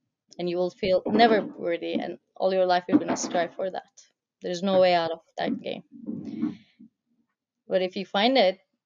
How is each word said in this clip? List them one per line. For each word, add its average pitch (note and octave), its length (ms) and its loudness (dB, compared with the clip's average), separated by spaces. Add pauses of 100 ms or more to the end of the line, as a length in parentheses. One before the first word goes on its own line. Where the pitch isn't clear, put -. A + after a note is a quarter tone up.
(380)
And F3 100 -4
you E3+ 80 -2
will F3+ 140 0
feel F#3 360 0
never A3 360 6
worthy, E3+ 520 -6
and - 240 -6 (160)
all F#3+ 180 0
your F#3 140 2
life F3+ 220 2
you're - 100 2
gonna E3 180 -2
strive E3+ 380 -4
for F#3+ 160 -6
that. - 220 -14 (480)
There's F3+ 220 -6
no F#3+ 180 2
way F3+ 140 6
out E3 180 0
of E3 80 -8 (180)
that - 220 -4
game. - 240 -10 (1800)
But F#3+ 140 0
if F#3 140 -6
you G3 80 -8
find A3+ 320 2
it, F#3+ 220 4 (280)